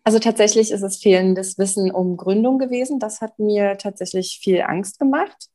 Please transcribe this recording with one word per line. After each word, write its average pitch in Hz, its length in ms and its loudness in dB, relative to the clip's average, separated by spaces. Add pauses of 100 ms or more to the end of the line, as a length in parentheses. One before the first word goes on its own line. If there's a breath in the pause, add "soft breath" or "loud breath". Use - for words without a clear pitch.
Also 220 140 4
tatsächlich 220 540 2
ist 202 100 -4
es 196 160 -6
fehlendes 190 600 2
Wissen 196 320 0
um 185 260 -2
Gründung 220 420 2
gewesen. 254 400 -2
Das 220 220 -6
hat 220 180 -10
mir 208 400 0
tatsächlich 185 640 -8
viel 185 200 2
Angst - 360 -4
gemacht. 294 560 -2